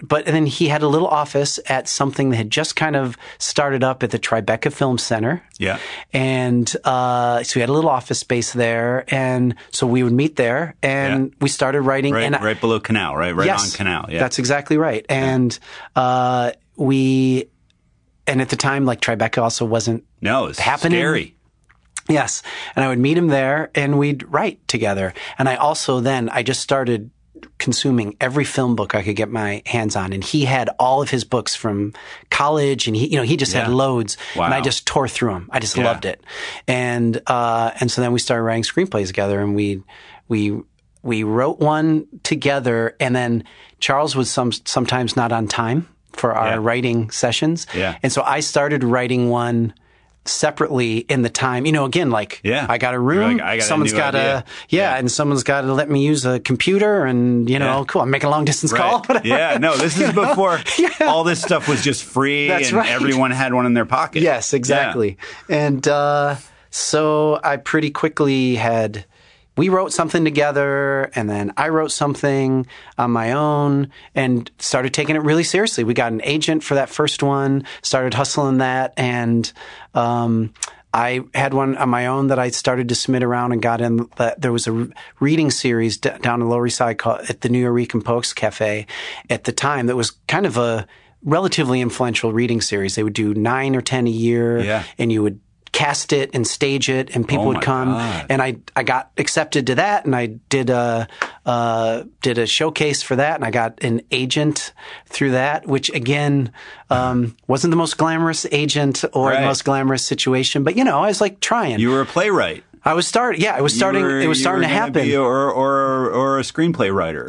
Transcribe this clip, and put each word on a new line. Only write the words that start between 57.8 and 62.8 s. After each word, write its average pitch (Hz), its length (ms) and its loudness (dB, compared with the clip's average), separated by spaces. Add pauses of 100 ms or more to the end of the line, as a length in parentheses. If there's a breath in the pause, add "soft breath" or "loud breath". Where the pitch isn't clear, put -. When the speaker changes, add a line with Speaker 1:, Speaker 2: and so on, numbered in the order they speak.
Speaker 1:
cool, 180 140 2
I'm 127 80 0
making 139 180 0
a 143 40 2
long 151 140 2
distance 147 260 0
Speaker 2:
Right. 120 100 2
Speaker 1:
call. 233 180 2
<laughs> 233 60 -8
Whatever. 226 220 0
Speaker 2:
Yeah, 160 320 2
no, 151 180 2
this 151 180 0
is 185 60 0
Speaker 1:
<laughs> 285 60 2
You 208 60 0
know? 214 160 2
Speaker 2:
before 180 320 2 (180)
Speaker 1:
Yeah. 339 100 4 (160)
Speaker 2:
all 165 180 4
this 170 180 0
stuff 160 260 0
was 131 160 2
just 139 200 -2
free 143 440 0
Speaker 1:
That's 143 220 2
Speaker 2:
and 151 80 2
Speaker 1:
right. 220 120 2